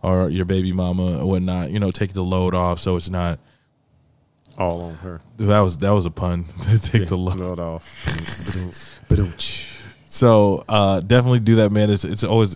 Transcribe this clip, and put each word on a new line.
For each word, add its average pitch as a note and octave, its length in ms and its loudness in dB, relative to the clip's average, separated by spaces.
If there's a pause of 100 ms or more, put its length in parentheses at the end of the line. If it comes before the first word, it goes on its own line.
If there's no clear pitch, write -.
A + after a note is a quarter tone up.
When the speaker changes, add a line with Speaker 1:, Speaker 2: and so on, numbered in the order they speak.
Speaker 1:
or F#2 280 2
your F2+ 160 -2
baby F#2 260 0
mama F2+ 480 -2
or D#2+ 60 -2
whatnot. F2+ 440 -2
You G2+ 80 -4
know, G2+ 140 0
take F#2+ 200 -4
the F#2+ 120 -4
load F#2 300 0
off, F2 260 0
so F#2 160 -2
it's E2+ 140 -6
not F2 280 -4 (1200)
Speaker 2:
All F2 240 -2
on E2+ 140 -10
her. E2+ 240 -14 (180)
Speaker 1:
That G#2 220 4
was, F2 180 2
that G2 120 0
was G2 160 4
a E2 40 -2
pun. F2 340 -4
<laughs> G2+ 380 0
Take G#2+ 200 0
Speaker 2:
Yeah, - 60 -2
Speaker 1:
the F2+ 100 -2
lo- F2+ 160 -2
Speaker 2:
load F2+ 260 -6
off. E2 220 -8 (1200)
<laughs> - 40 -20
Ba-doom. F2+ 240 2 (840)
Speaker 1:
So, G#2+ 540 4
uh, G2 320 2
definitely A#2+ 400 4
do A2+ 160 4
that, G#2+ 160 4
man. G#2 180 2
It's, G2+ 140 0
it's F#2 180 -4
always, A2 340 2